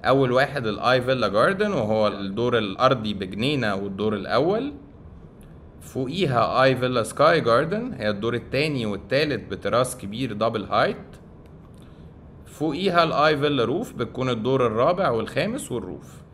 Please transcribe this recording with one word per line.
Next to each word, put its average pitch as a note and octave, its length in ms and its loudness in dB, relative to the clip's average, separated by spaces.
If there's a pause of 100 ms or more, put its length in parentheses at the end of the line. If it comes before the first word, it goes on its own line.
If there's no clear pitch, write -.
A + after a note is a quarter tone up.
اول C3 260 4
واحد C3+ 360 0
الاي B2 340 2
فيلا A#2+ 260 0
جاردن، F#3 460 2
وهو G#2+ 340 2
الدور G2+ 500 0
الارضي G#2+ 560 2
بجنينة G2+ 640 -2
والدور G2+ 380 -2
الاول. D#3 600 0 (1080)
فوقيها B2+ 840 0
اي C3 120 6
فيلا B2 280 0
سكاي D3+ 380 4
جاردن، E3 520 2
هي G#2+ 160 -2
الدور G#2+ 240 -2
التاني C3 520 -2
والتالت A#2 680 -2
بتراس G#2 460 0
كبير A2 360 -6
دبل A2 300 -2
هايت. C3+ 340 0 (1500)
فوقيها F3 580 0
الاي D#3 340 2
فيلا C#3 280 2
روف، F3 280 -4
بتكون B2+ 360 -4
الدور B2 380 2
الرابع D3+ 420 2
والخامس C#3 640 -4
والروف. G2+ 500 -10 (120)